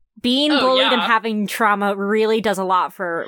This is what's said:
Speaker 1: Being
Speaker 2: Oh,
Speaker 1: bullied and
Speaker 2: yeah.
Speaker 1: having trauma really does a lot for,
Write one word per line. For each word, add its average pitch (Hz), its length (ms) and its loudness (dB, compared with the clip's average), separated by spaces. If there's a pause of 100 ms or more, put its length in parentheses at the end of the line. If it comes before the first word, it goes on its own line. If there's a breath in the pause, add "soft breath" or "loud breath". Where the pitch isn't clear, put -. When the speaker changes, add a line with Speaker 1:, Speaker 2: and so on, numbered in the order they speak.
(200)
Speaker 1:
Being 269 340 0
Speaker 2:
Oh, 285 80 2
Speaker 1:
bullied 254 220 4 (100)
and 240 80 0
Speaker 2:
yeah. 226 60 -2
Speaker 1:
having 220 380 0
trauma 202 500 0
really 220 460 0
does 196 160 -2
a 190 60 -4
lot 180 300 0
for, 170 340 -6